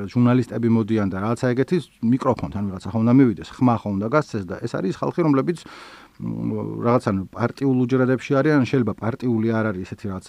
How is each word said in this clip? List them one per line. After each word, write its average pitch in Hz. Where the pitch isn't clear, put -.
ჟურნალისტები 120
მოდიან 110
და 95
რაღაცა 113
ეგეთი, 131
მიკროფონთან 117
ვიღაცა 95
ხომ 113
უნდა 120
მივიდეს, 117
ხმა 123
ხომ 104
უნდა 101
გასცეს 123
და 90
ეს 123
არის 160
ხალხი, 139
რომლებიც, 151
მ, 110
რაღაც, 120
ანუ 98
პარტიულ 127
უჯრედებში 127
არიან, 143
ან 123
შეიძლება 113
პარტიული 113
არ 110
არის 92
ესეთი 104
რაღაც 95